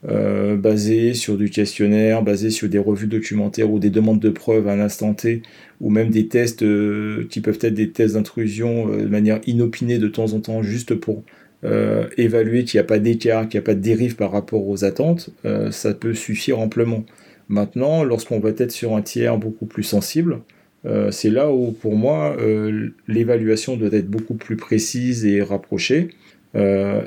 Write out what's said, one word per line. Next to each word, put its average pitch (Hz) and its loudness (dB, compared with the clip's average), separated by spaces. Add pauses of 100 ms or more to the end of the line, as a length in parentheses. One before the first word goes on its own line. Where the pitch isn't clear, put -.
euh, 104 0
basé 107 2
sur 113 -2
du 101 0
questionnaire, 107 2
basé 104 0
sur 110 -2
des 101 2
revues 101 0
documentaires 107 -2
ou 107 2
des 101 2
demandes 110 4
de 110 2
preuves 110 0
à 101 0
un 101 0
instant 104 0
T, 117 -2 (400)
ou 104 0
même 110 4
des 110 2
tests, 117 0
euh, 107 0
qui - -8
peuvent 107 0
être 113 0
des 107 0
tests 110 0
d'intrusion, 110 -2
euh, 104 -2
de 107 -2
manière 107 2
inopinée 117 0
de 107 2
temps 110 -2
en 107 -2
temps, 110 -4
juste 117 -2
pour, 107 -4 (420)
euh, 110 0 (100)
évaluer 117 2
qu'il 113 0
n'y 98 4
a - 0
pas 107 2
d'écart, 113 2
qu'il 107 -2
n'y 98 -6
a - -2
pas 110 4
de 98 -2
dérive 113 0
par 98 -2
rapport 101 -2
aux 98 -2
attentes, 156 0 (140)
euh, 107 -2
ça 110 -2
peut 113 -4
suffire 113 -4
amplement. 113 0 (440)
Maintenant, 127 0
lorsqu'on 113 0
va 107 2
être 120 0
sur 110 -2
un 107 0
tiers 117 0
beaucoup 110 -6
plus 110 -6
sensible, 139 0 (480)
euh, 104 0
c'est 104 -2
là 135 2
où, 123 0
pour 110 -4
moi, 147 2
euh, 107 0 (180)
l'évaluation 113 0
doit 107 0
être 98 2
beaucoup 110 -6
plus 110 -6
précise 117 -2
et 101 2
rapprochée, 101 -2 (480)
euh, 101 2